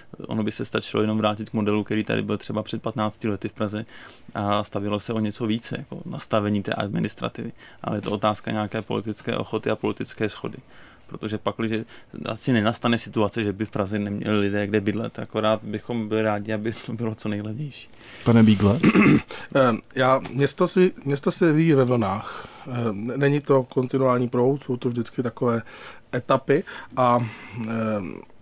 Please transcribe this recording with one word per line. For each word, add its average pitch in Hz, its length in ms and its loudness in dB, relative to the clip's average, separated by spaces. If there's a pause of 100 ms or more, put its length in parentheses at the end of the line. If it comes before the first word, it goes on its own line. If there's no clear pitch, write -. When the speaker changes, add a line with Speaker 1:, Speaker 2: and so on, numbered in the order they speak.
(200)
Speaker 1:
eh, - 60 -12
ono 110 180 -2
by 107 80 -2
se 117 140 -6
stačilo - 380 -2
jenom 110 140 0
vrátit 104 320 -2
k - 40 -20
modelu, 104 300 0
který 107 200 -2
tady 110 180 -2
byl 104 160 -2
třeba 107 260 -6
před - 180 -8
patnácti 110 460 -4
lety 104 220 -4
v - 40 -20
Praze 107 320 -4 (500)
a 104 280 0
stavělo 104 360 -2
se 117 140 -6
o 110 60 0
něco 107 280 -2
více, 110 300 -2
jako - 280 -12
nastavení 104 580 0
té - 100 -4
administrativy. 113 800 -4 (320)
Ale 113 140 -2
je 101 40 -4
to 104 100 -4
otázka 104 400 0
nějaké 107 300 -2
politické 107 560 -4
ochoty 110 320 -2
a 110 60 2
politické 104 540 -2
shody. - 280 -10 (500)
Protože 107 300 -6
pakliže 110 480 -2 (400)
asi 110 280 -2
nenastane 117 440 2
situace, 107 460 0
že 104 100 0
by 104 120 -4
v - 40 -12
Praze 104 300 -2
neměli 104 400 0
lidé 101 280 0
kde 104 140 2
bydlet. 107 380 -4
Akorát 110 440 0
bychom 107 440 -6
byli 110 140 0
rádi, 107 320 -2
aby 107 200 -4 (120)
to 123 80 -8
bylo 113 220 -4
co - 140 -6
nejlevnější. 107 600 -8 (340)
Speaker 2:
Pane 113 200 8
Bígle? 107 400 6
Speaker 3:
<clears throat> - 60 8 (640)
Eh, 127 180 6 (220)
já, 131 260 4 (100)
město 143 360 2
si, 185 240 6 (140)
město 143 260 0
se - 140 2
vyvíjí 160 280 6
ve 135 100 6
vlnách. 113 640 0 (200)
Eh, 120 220 -2
n-, 113 280 -6
není 143 240 2
to 135 220 4
kontinuální 127 640 2
proud, 127 340 2
jsou 123 140 -4
to 131 120 -2
vždycky 120 340 -4
takové 117 380 0 (540)
etapy 139 480 2 (340)
a, 123 300 4 (340)
eh, 110 100 -6 (720)